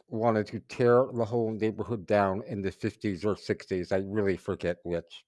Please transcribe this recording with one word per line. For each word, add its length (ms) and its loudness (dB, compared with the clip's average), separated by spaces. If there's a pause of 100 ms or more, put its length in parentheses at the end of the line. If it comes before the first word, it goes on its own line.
wanted 380 2
to 140 -10
tear 520 4
the 120 0
whole 260 -2
neighborhood 540 -4
down 380 2
in 200 -6
the 80 -2
fifties 540 -4
or 120 0
sixties, 560 -4
I 60 2
really 380 0
forget 460 -4
which 440 -6